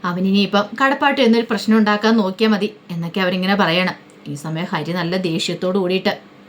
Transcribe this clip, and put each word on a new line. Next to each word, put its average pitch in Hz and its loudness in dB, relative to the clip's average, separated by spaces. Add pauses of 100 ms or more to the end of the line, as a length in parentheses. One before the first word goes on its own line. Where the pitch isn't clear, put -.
അവനിനിയിപ്പം 196 2 (200)
കടപ്പാട്ട് 277 2
എന്നൊരു 233 4
പ്രശ്നം 220 2
ഉണ്ടാക്കാൻ 214 2
നോക്കിയാൽ 214 0
മതി" 208 0 (160)
എന്നൊക്കെ 170 -6
അവരിങ്ങനെ 185 0
പറയണം. 180 0 (340)
ഈ 143 -8
സമയം 160 -6
ഹരി 160 -4
നല്ല 175 -2
ദേഷ്യത്തോട് 180 -2
കൂടിയിട്ട് 185 -2 (120)